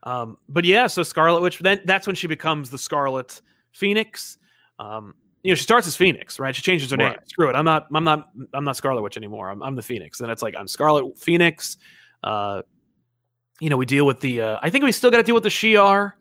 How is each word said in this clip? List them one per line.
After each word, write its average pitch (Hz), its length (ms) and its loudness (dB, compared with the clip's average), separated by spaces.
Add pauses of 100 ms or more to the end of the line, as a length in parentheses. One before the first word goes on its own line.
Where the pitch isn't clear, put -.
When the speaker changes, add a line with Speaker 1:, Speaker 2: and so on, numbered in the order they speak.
Speaker 1:
Um, 120 340 -8 (120)
but 170 160 0
yeah, 214 220 4
so 175 160 -4
Scarlet 165 380 2
Witch, 180 180 -2
then 190 260 2
that's 190 200 0
when 190 120 -4
she 180 100 -8
becomes 151 420 -4
the 135 80 -14
Scarlet 135 640 -4 (300)
Phoenix. 214 640 -4 (400)
Um, 107 360 -14 (300)
you 185 80 2
know, 175 40 6
she - 80 -4
starts 233 220 4
as 160 100 -6
Phoenix, - 440 0
right? 135 160 -4
She - 80 -10
changes 156 260 0
her 131 80 -2
name. 135 120 2
Speaker 2:
Right. - 200 -14
Speaker 1:
Screw 165 200 2
it. 123 60 0
I'm 151 100 2
not, 156 280 2
I'm 160 100 0
not, 151 260 0 (240)
I'm 139 100 -4
not 139 140 -4
Scarlet 127 260 -2
Witch 101 120 -10
anymore. 104 340 -10
I'm, 101 120 -12
I'm 135 140 -8
the 113 80 -8
Phoenix. 92 360 -10
And 117 120 -8
it's 113 100 -8
like, 107 160 -6
"I'm 98 100 -12
Scarlet 143 520 0
Phoenix." 170 580 0 (460)
Uh, 101 400 -6 (960)
you 160 100 -4
know, 143 80 2
we 127 80 0
deal 139 220 4
with 135 140 0
the, 123 200 -4
uh, 110 220 -4
I 160 80 -2
think 269 120 2
we 262 80 4
still 247 200 4
gotta 233 100 6
deal 226 140 2
with 220 80 2
the 214 60 0
Shi'ar. 202 720 4